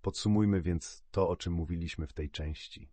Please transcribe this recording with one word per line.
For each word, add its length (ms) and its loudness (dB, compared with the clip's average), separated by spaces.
Podsumujmy 600 4
więc 480 -2
to, 180 2
o 80 0
czym 160 -4
mówiliśmy 540 -2
w 60 -16
tej 180 -6
części. 640 -8